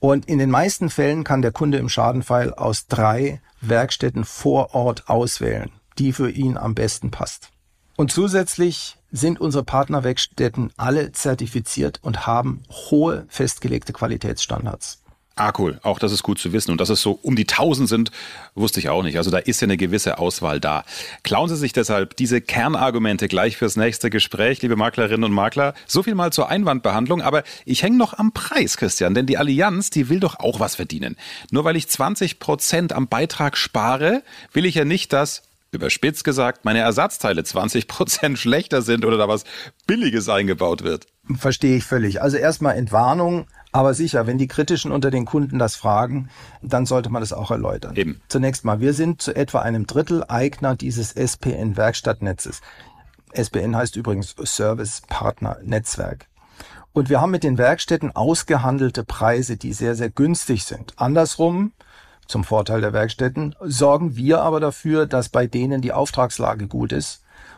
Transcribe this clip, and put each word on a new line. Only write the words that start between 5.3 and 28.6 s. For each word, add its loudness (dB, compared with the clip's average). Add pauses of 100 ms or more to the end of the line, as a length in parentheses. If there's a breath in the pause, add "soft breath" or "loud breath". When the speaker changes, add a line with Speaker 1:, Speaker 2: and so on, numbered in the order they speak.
Speaker 1:
die 2
für 0
ihn -2
am -4
besten -2
passt. -10 (480)
Und 2
zusätzlich 0 (160)
sind 0
unsere 2
Partnerwerkstätten 0
alle 0
zertifiziert -2
und -4
haben 0
hohe 0
festgelegte -4
Qualitätsstandards. -6 (340)
Speaker 2:
Ah, 2
cool. -2
Auch 0
das 0
ist -2
gut -2
zu -4
wissen. 0
Und 0
dass 0
es 0
so 0
um 0
die 2
tausend 2
sind, 2 (440 loud breath)
wusste -2
ich -2
auch 2
nicht. -2
Also 0
da 4
ist 0
ja 2
eine 2
gewisse 0
Auswahl -2
da. -2 (400 loud breath)
Klauen 0
Sie -2
sich -2
deshalb 0
diese 2
Kernargumente 0
gleich 0
fürs 0
nächste 2
Gespräch, 0
liebe 2
Maklerinnen 2
und 2
Makler. 2 (120 loud breath)
So 0
viel -2
mal 0
zur 0
Einwandbehandlung. 0
Aber 2 (240 loud breath)
ich 0
häng 6
noch 2
am 2
Preis, -2